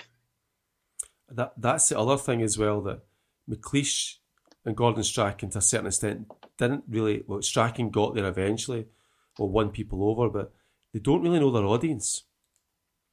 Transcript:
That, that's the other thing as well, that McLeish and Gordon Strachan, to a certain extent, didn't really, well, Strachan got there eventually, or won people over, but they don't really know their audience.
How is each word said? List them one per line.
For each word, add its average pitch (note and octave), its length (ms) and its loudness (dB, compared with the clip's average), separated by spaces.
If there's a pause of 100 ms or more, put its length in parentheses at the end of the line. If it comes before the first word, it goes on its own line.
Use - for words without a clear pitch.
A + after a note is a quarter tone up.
(1300)
That, A#2+ 260 -4
that's B2 320 2
the D3 100 0
other B2 180 4
thing B2 240 0
as A2 160 0
well, G#2+ 240 2
that F#2+ 200 -6 (480)
McLeish - 640 -2 (500)
and A2 100 -4
Gordon A2+ 280 2
Strachan, G2+ 480 -2
to G#2+ 80 -6
a - 20 -2
certain G#2+ 260 0
extent, - 440 -4 (260)
didn't B2+ 300 0
really, A2 400 0
well, G2+ 140 -6
Strachan A#2 480 0
got G#2+ 260 2
there G#2 100 0
eventually, A2 600 -2 (500)
or G#2 120 -2
won G#2 200 2
people G#2 400 -6
over, A2+ 200 2
but G2 240 -6 (400)
they A2+ 60 -6
don't C#3 240 2
really E3+ 160 4
know C#3 120 4
their A2+ 140 4
audience. A#2+ 580 0 (880)